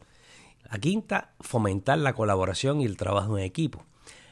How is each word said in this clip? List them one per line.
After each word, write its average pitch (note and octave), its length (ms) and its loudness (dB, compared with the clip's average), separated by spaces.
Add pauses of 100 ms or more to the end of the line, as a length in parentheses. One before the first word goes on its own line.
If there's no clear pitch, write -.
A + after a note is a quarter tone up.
(720)
La A2 80 -6
quinta, G3 640 -2
fomentar G#2+ 580 2
la C#3 160 0
colaboración G#2 680 2
y C3 40 2
el G2+ 120 -2
trabajo G2+ 420 0
en F#2+ 60 -2
equipo. - 400 -4 (480)